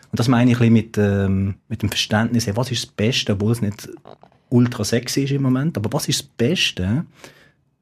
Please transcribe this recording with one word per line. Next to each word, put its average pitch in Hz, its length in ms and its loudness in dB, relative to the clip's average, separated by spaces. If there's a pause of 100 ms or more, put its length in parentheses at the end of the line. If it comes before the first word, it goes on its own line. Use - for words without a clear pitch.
(100)
Und - 80 -4
das 117 100 2
meine 123 220 4
ich 120 100 2
ein 113 100 6
bisschen - 40 6
mit, 107 240 0
ähm, 98 560 0 (160)
mit 110 100 -8
dem 104 80 -2
Verständnis, 113 580 0
hey, 101 80 -4
was 117 160 -4
ist 113 140 -4
das - 80 -18
Beste, 107 400 0
obwohl 104 200 0
es 117 100 -2
nicht - 260 -6 (640)
ultra 120 340 2
sexy 120 380 -2
ist 135 80 -4
im 139 100 0
Moment, 135 380 0
aber 101 120 -2
was 143 160 -4
ist - 140 -2
das - 80 -16
Beste 120 760 -2 (760)